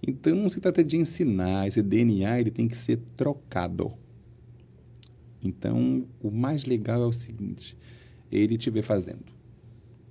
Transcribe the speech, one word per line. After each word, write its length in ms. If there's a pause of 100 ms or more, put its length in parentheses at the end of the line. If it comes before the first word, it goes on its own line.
Então, 280
não 140
se 120
trata 220
de 120
ensinar, 720
esse 140
D 200
N 240
A, 140
ele 120
tem 160
que 100
ser 220 (180)
trocado. 720 (1500)
Então, 640 (160)
o 100
mais 340
legal 360
é 40
o 60
seguinte: 640 (560)
ele 260
te 120
vê 120
fazendo. 440 (840)